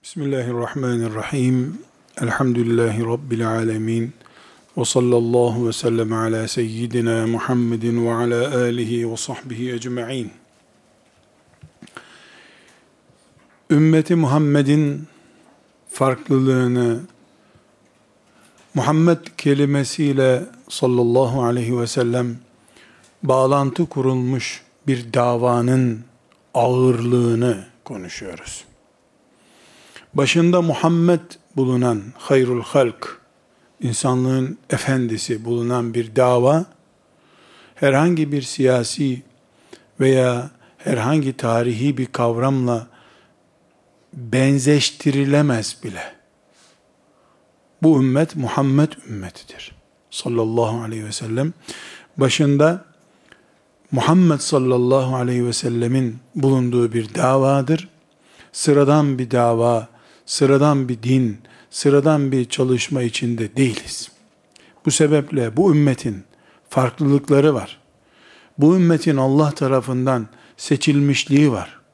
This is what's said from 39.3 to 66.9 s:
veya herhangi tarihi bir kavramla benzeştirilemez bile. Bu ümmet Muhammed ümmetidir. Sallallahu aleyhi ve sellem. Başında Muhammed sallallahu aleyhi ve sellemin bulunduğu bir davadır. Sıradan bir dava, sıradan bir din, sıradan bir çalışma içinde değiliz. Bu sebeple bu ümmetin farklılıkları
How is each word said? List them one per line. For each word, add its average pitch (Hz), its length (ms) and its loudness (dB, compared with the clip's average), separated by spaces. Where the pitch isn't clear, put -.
veya 131 500 2
herhangi 135 580 -2
tarihi 120 600 -2
bir 127 80 -4
kavramla 120 800 -2
benzeştirilemez 139 1700 0
bile. 95 180 -12
Bu 160 160 6
ümmet 135 380 2
Muhammed 139 560 0
ümmetidir. - 640 -14
Sallallahu 113 720 -2
aleyhi 110 220 -10
ve 104 80 -10
sellem. 117 400 -4
Başında 143 680 2
Muhammed 156 460 4
sallallahu 127 760 2
aleyhi 123 300 -2
ve 120 60 -4
sellemin 120 640 -2
bulunduğu 123 580 2
bir 113 220 -4
davadır. 135 760 2
Sıradan 143 640 2
bir 127 120 -6
dava, 117 580 2
sıradan 139 640 2
bir 117 140 -6
din, 120 360 0
sıradan 143 600 2
bir 127 120 0
çalışma 127 580 -2
içinde 117 540 -4
değiliz. - 540 -4
Bu 160 40 0
sebeple 139 640 0
bu 175 180 4
ümmetin 131 500 0
farklılıkları 139 880 2